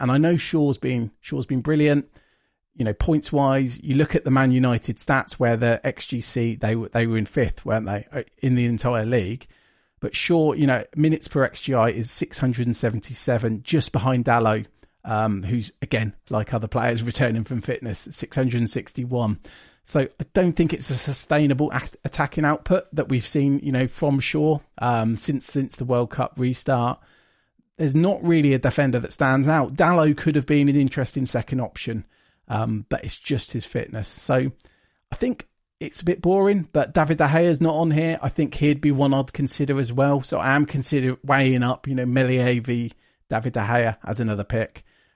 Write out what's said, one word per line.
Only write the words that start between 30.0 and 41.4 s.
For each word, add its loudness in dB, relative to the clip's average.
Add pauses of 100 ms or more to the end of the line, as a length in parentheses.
could 0
have 0
been 4
an 2
interesting 0
second -4
option, -8 (420)
um, -2
but -4
it's -10
just -4
his -6
fitness. -6
So -2 (600)
I -6
think -4 (340)
it's -10
a -12
bit 0
boring, 2
but 0
David 2
De 4
Gea's 4
not 2
on 2
here. 0
I -2
think -2
he'd 2
be 2
one 2
I'd 0
consider -2
as -2
well. 2
So -4
I 2
am 2
consider-, -2
weighing 4